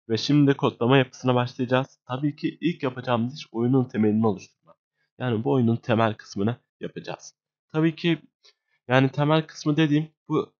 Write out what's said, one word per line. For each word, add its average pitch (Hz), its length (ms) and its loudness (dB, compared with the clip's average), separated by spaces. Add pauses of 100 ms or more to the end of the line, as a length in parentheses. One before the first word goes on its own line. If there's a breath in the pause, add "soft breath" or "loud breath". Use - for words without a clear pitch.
ve 113 80 -2
şimdi 143 380 2
kodlama 127 440 2
yapısına 127 360 0
başlayacağız. 123 720 -2
Tabii 143 300 -6
ki - 240 -8
ilk 170 220 -4
yapacağımız 127 520 -2
iş 156 180 -16
oyunun 123 320 2
temelini 110 420 0
oluşturmak. - 500 -6 (420)
Yani 117 260 -4
bu 143 80 0
oyunun 117 240 2
temel 113 380 0
kısmını 104 420 -6 (240)
yapacağız. - 540 -14 (380)
Tabii 160 240 0
ki 165 220 -2 (720 soft breath)
yani 131 200 4
temel 151 380 0
kısmı 151 300 -4
dediğim 156 320 2 (200)
bu 151 320 -4